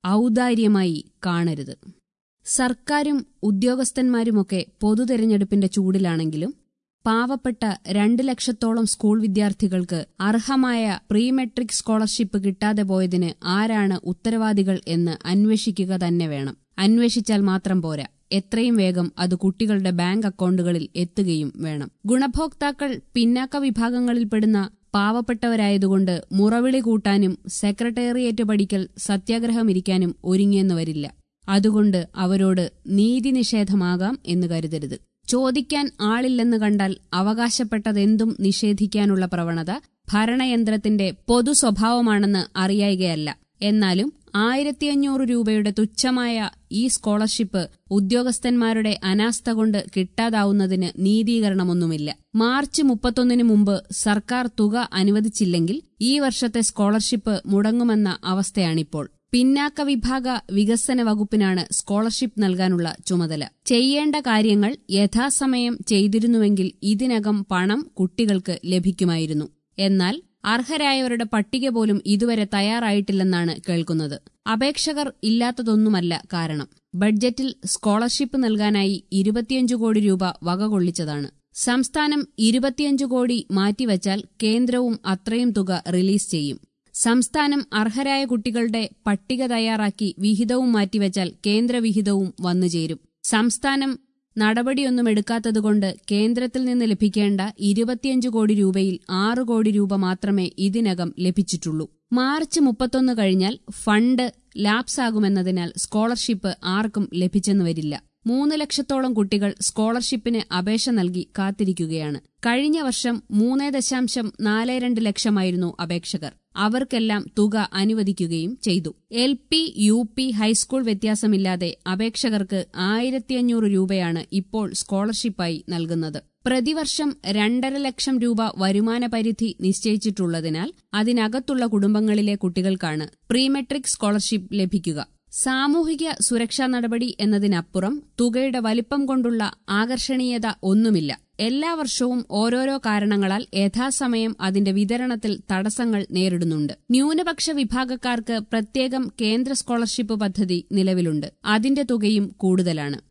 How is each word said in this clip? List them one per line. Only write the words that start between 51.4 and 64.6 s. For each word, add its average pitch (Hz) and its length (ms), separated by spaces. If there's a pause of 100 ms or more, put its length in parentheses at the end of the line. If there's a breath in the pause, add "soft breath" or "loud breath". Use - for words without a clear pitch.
March 262 480
മുപ്പത്തൊന്നിന് 247 600
മുമ്പ് 208 480
സർക്കാർ 220 580 (100)
തുക 214 340
അനുവദിച്ചില്ലെങ്കിൽ 202 880 (200)
ഈ 262 180
വർഷത്തെ 240 420
സ്കോളർഷിപ്പ് 214 840
മുടങ്ങുമെന്ന 214 760
അവസ്ഥയാണിപ്പോൾ. 165 880 (220)
പിന്നാക്ക 285 500
വിഭാഗ 262 420 (280)
വികസന 226 500
വകുപ്പിനാണ് 208 720
സ്കോളർഷിപ്പ് 214 720
നൽകാനുള്ള 185 520 (100)
ചുമതല. 160 420 (180)
ചെയ്യേണ്ട 277 500
കാര്യങ്ങൾ 220 600 (140)